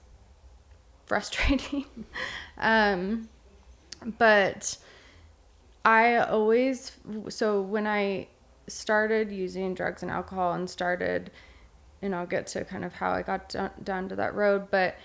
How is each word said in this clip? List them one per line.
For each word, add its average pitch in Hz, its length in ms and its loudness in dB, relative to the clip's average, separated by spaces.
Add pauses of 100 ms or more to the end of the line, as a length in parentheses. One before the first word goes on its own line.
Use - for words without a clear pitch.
(520)
<laughs> - 540 -20
frustrating. 269 800 0 (720)
Um, 214 720 2 (880)
but 208 600 4 (1080)
I 226 320 6
always, 233 800 2 (320)
so 208 320 0
when 208 260 -2
I 202 400 0 (400)
started 214 640 0
using 185 420 -4
drugs 175 280 -4
and 180 100 -6
alcohol 180 420 -2
and 180 160 -4
started, 180 640 -2 (680)
and 196 140 -4
I'll 175 100 -4
get 180 220 -4
to - 180 -6
kind 185 180 -10
of 175 100 -8
how 185 180 -2
I 185 100 0
got 190 280 -6
down, 196 220 -4 (120)
down 190 260 -6
to 190 60 -8
that 196 200 -2
road, 202 360 2
but 185 340 2